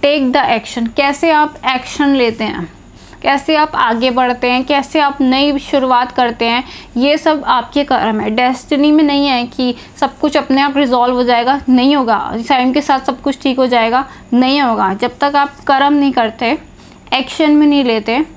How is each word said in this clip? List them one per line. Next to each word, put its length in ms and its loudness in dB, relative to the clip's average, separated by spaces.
Take 280 2
the 140 2
action, 340 -8
कैसे 380 0
आप 240 0
action 500 -2
लेते 280 0
हैं, 260 -8
कैसे 340 0
आप 200 0
आगे 360 0
बढ़ते 400 0
हैं, 120 0
कैसे 360 -2
आप 220 0
नई 380 2
शुरुआत 520 0
करते 340 -2
हैं, 180 -2
ये 200 2
सब 280 0
आपके 380 -2
कर्म 360 0
है। 100 -4
Destiny 640 0
में 120 4
नहीं 240 2
है 180 0
कि 300 -4
सब 200 -2
कुछ 180 0
अपने 240 2
आप 160 0
resolve 380 2
हो 80 0
जाएगा, 360 2
नहीं 260 4
होगा, 380 0
Time 240 2
के 80 0
साथ 180 0
सब 220 -6
कुछ 200 -4
ठीक 160 0
हो 100 2
जाएगा, 380 0
नहीं 280 2
होगा। 320 0
जब 240 -4
तक 180 0
आप 320 -2
कर्म 260 4
नहीं 180 2
करते, 460 -2
action 380 0
में 160 6
नहीं 160 2
लेते 420 0